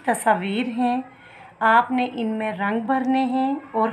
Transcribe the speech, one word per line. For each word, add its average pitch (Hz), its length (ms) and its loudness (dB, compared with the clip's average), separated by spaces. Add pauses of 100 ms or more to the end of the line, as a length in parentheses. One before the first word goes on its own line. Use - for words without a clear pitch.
तस्वीर 208 640 0
हैं, 247 340 -2 (580)
आपने 240 460 4
इनमें 220 460 -4
रंग 202 300 -2
भरने 262 440 0
हैं 262 460 -2
और 220 200 0